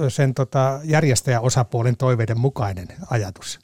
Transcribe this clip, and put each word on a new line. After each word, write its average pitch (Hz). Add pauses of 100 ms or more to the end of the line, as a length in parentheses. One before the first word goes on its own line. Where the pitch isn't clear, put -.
sen 131
tota 135
järjestäjäosapuolen 123
toiveiden 113
mukainen 98 (220)
ajatus. 101